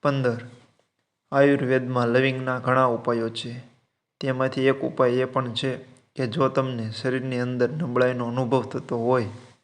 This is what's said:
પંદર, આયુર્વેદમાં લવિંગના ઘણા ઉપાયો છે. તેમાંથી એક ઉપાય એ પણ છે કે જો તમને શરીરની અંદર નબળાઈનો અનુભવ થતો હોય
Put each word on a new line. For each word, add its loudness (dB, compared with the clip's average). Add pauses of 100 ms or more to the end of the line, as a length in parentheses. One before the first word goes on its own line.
પંદર, 0 (920)
આયુર્વેદમાં 2
લવિંગના 2
ઘણા 4
ઉપાયો 0
છે. -10 (600)
તેમાંથી 0
એક 2
ઉપાય 2
એ 2
પણ -2
છે -2 (440)
કે -2
જો 2
તમને -2
શરીરની -4
અંદર 0
નબળાઈનો 0
અનુભવ 0
થતો -6
હોય 2 (340)